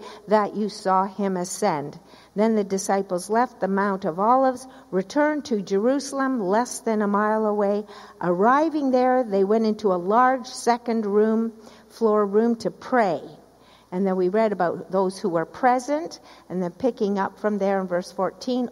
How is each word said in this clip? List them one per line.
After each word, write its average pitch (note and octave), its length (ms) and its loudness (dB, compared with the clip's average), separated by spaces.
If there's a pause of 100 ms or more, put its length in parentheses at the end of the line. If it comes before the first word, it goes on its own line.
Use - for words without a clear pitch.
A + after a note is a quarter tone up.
(280)
that G3+ 280 2
you G#3 120 -2
saw F#3+ 380 0
him G3 320 -2
ascend." E3 600 -2 (380)
Then A3 200 2
the G#3 80 2
disciples F#3+ 640 -2
left A#3+ 300 0
the F#3 80 -2
Mount G3 360 0
of E3+ 160 -2
Olives, B3+ 480 2 (220)
returned C#4+ 560 0
to G#3 160 -2
Jerusalem C4 800 0
less G#3 380 0
than G#3+ 220 -2
a G#3 60 0
mile G#3+ 380 0
away. G#3 400 0 (360)
Arriving C4 680 2
there, B3+ 320 2
they G3 200 0
went A3 220 2
into G#3+ 280 0
a - 20 0
large A#3 520 2
second A#3 580 -2
room, A3 480 2 (360)
floor G#3+ 360 2
room A3 320 2
to F#3 140 -4
pray. G3 500 0 (680)
And F#3 160 0
then F#3 80 0
we F3+ 140 2
read G#3+ 240 2
about F#3 380 -4
those F#3+ 280 0
who G3+ 100 -2
were E3 160 0
present, C#4 720 -2 (300)
and F3+ 120 -4
then F3 100 -4
picking G#3 480 -2
up - 200 -4
from G#3 180 0
there G3 220 0
in F#3 80 -4
verse F3+ 240 -4
fourteen, B3 600 -4